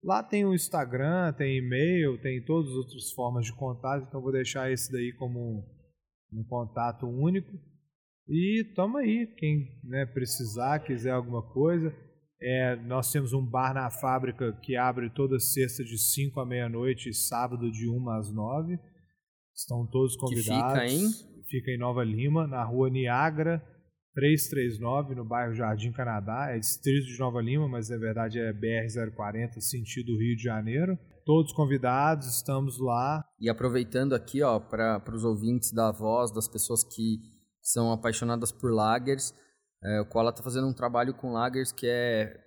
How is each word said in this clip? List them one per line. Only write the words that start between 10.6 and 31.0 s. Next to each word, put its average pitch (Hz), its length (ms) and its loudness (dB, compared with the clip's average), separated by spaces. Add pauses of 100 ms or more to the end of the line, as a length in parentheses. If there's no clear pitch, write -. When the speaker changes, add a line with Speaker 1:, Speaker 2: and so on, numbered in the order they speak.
Speaker 1:
quiser 127 320 -2
alguma 120 320 -2
coisa. 160 500 2 (480)
É, 127 360 0
nós 120 340 -2
temos 135 220 0
um 135 120 0
bar 131 300 0
na 135 160 -2
fábrica 127 720 -2
que 131 140 -2
abre 123 340 0
toda 131 300 2
sexta 131 420 0
de 113 160 -6
cinco 139 400 0
à 127 80 -4
meia-noite 123 600 -2
e 113 40 -6
sábado 120 560 -2
de 110 200 -4
uma 120 280 -2
às 104 160 -4
nove. 143 460 -4 (760)
Estão 120 340 -4
todos 131 240 2
Speaker 2:
Que 123 220 -2
fica 107 160 0
Speaker 1:
convidados. 123 400 2
Speaker 2:
em? 185 160 2 (420)
Speaker 1:
Fica 127 220 -4
em 123 60 -2
Nova 123 260 0
Lima, 139 420 2
na 131 160 -2
rua 127 280 2
Niagara, 151 720 2 (540)
três 147 320 6
três 120 320 0
nove, 131 380 -2
no 120 80 -6
bairro 120 280 0
Jardim 110 380 0
Canadá. 117 600 -2
É 120 100 -2
distrito 135 460 0
de 120 120 -12
Nova 123 220 -2
Lima, 135 260 0
mas 120 220 -4
na 117 80 -4
verdade 113 420 -2
é 113 140 -2
B 104 160 -2
R 113 200 0
zero 113 220 -4
quarenta, 110 500 -6
sentido 117 560 -4
Rio 117 200 2
de 110 80 -6
Janeiro. 120 520 0 (300)